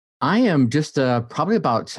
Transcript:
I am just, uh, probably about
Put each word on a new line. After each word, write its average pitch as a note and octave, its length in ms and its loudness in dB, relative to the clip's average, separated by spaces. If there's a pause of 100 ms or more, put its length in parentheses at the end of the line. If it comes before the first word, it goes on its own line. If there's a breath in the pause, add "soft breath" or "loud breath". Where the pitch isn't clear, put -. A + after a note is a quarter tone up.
(220)
I E3+ 180 2
am D#3+ 300 2
just, D3+ 280 -2
uh, B2 240 2
probably D#3+ 360 -2
about B2+ 420 -2